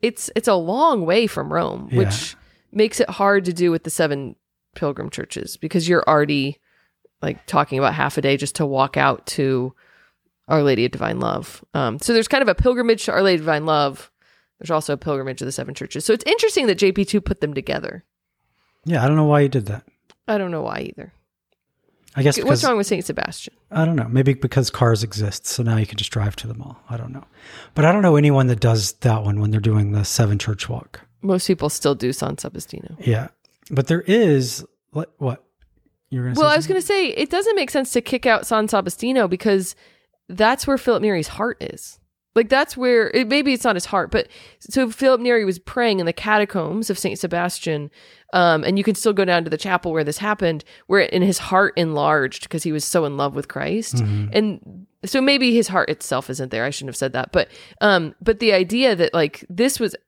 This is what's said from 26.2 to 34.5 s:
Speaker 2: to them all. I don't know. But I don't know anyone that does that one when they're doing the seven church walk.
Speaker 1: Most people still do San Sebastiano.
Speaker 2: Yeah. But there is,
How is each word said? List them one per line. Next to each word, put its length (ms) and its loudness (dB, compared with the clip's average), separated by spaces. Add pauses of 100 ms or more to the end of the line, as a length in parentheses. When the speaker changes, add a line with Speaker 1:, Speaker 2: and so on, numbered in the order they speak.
Speaker 2:
to 100 -14
them 160 -10
all. 260 -18
I 80 -8
don't 160 -10
know. 120 -14 (500)
But 100 4
I 80 8
don't 100 4
know 140 6
anyone 320 6
that 120 2
does 400 2
that 240 2
one 160 0
when 100 2
they're 100 2
doing 320 2
the 120 0
seven 340 0
church 300 -4
walk. 320 -12 (220)
Speaker 1:
Most 240 0
people 220 0
still 260 0
do 180 -2
San 260 -6
Sebastiano. 600 -14
Speaker 2:
Yeah. 300 0 (420)
But 160 -2
there 140 0
is, 640 2 (260)